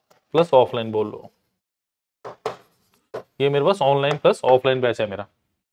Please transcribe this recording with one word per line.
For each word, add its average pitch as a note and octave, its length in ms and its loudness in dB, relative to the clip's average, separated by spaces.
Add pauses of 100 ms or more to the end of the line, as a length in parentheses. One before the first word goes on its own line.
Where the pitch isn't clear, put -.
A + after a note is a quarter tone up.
(340)
प्लस E3+ 200 2
ऑफलाइन A#2 380 2
बोल G#2+ 160 -2
लो, - 220 -16 (2000)
ये C#3 80 2
मेरे C#3+ 160 0
पास - 160 0
ऑनलाइन C#3 360 0
प्लस G3 280 0
ऑफलाइन C3 360 2
बैच A#2 200 -2
है G#2+ 80 -4
मेरा, G2 140 -10 (500)